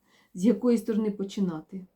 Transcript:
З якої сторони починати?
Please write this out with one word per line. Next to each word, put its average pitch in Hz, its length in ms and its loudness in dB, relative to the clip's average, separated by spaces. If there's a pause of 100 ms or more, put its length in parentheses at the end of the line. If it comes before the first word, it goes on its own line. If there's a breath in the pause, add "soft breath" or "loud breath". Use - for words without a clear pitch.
(340 soft breath)
З 180 120 0
якої 240 320 4
сторони 214 340 -2
починати? 190 760 -6 (100)